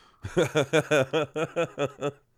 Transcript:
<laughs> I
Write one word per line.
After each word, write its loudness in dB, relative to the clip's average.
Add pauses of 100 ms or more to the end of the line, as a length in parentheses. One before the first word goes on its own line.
(240)
<laughs> -10
I 0 (260)